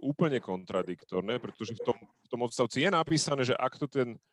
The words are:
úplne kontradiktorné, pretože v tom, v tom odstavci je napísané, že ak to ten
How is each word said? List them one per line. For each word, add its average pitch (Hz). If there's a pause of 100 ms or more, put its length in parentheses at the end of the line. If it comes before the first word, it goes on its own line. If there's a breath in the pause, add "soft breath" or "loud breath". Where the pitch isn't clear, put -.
úplne 143
kontradiktorné, 92
pretože 110
v -
tom, 120
v -
tom 120
odstavci 123
je 185
napísané, 156
že 127
ak -
to 147
ten 120 (140)